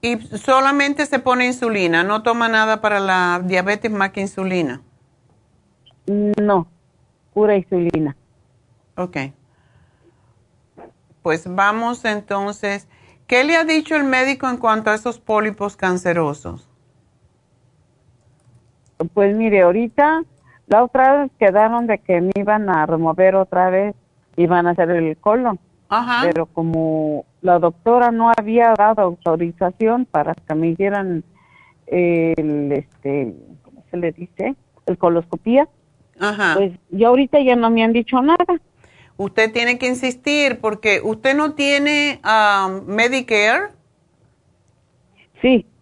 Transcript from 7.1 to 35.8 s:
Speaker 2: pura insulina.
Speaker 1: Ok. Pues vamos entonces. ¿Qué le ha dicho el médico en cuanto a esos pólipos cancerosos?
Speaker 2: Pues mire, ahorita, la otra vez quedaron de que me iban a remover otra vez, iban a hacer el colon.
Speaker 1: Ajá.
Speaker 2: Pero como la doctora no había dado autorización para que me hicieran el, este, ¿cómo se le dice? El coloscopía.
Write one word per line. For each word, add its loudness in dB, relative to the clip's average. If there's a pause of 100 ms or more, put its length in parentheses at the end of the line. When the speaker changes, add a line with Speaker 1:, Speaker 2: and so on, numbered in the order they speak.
Speaker 2:
pura 2
insulina. -2 (840)
Speaker 1:
Ok. -8 (2000)
Pues -4 (100)
vamos -2
entonces. -6 (380)
¿Qué 2
le 0
ha 2
dicho -2
el 0
médico 0
en -4
cuanto 0
a 2
esos -6
pólipos -4
cancerosos? -4 (2500)
Speaker 2:
Pues 2
mire, 2
ahorita, 2 (460)
la 6
otra 4 (100)
vez -6
quedaron 2
de -2
que 0
me 0
iban -2
a 2
remover 2
otra 0
vez, -2 (420)
iban 2
a 2
hacer 0
el -2
colon. 0 (300)
Speaker 1:
Ajá. -2
Speaker 2:
Pero -2
como -4 (160)
la 4
doctora 2
no 2
había 2
dado 2
autorización -2
para -4
que -8
me 0
hicieran -4 (640)
el, -2
este, -6 (260)
¿cómo -20
se -8
le -4
dice? -8 (320)
El -4
coloscopía. 0 (500)